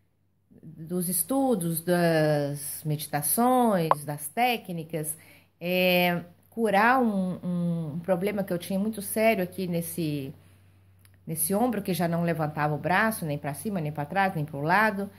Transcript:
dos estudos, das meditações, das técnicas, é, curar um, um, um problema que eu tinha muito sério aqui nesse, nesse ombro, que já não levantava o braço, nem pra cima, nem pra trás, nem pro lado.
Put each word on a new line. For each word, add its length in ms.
dos 460
estudos, 760
das 1000
meditações, 1200
das 240
técnicas, 880
é, 600
curar 500
um, 440
um, 520
um 40
problema 440
que 80
eu 60
tinha 200
muito 240
sério 420
aqui 240
nesse, 680
nesse 280
ombro, 280
que 120
já 140
não 160
levantava 500
o 60
braço, 460
nem 120
pra 160
cima, 260
nem 120
pra 140
trás, 300
nem 80
pro 180
lado. 580